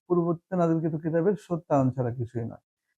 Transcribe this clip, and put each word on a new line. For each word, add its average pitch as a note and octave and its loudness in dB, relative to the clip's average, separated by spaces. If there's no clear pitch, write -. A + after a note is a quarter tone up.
পূর্ববর্তীতে F3 0
নাজিলকৃত E3 0
কিতাবের E3 2
সত্যায়ন D3 0
ছাড়া A#2+ -2
কিছুই A#2 -6
নয়। - -14